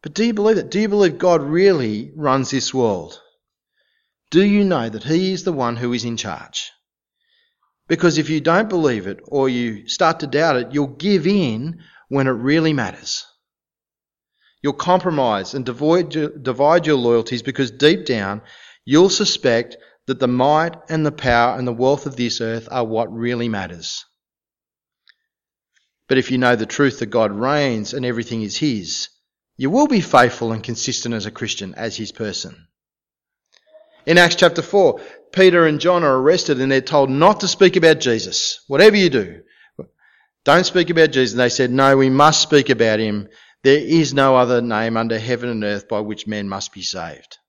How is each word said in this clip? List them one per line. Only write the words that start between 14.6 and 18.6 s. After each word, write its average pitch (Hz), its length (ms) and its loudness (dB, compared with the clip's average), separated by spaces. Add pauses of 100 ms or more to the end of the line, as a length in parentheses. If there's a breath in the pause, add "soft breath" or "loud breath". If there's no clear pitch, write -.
You'll 139 120 -2
compromise 143 800 0
and 131 100 -6
divide 151 500 -2
your, 156 140 -4
divide 143 580 0
your 151 120 2
loyalties 120 420 0
because 123 300 -4
deep 151 340 2
down 104 380 -4 (420 loud breath)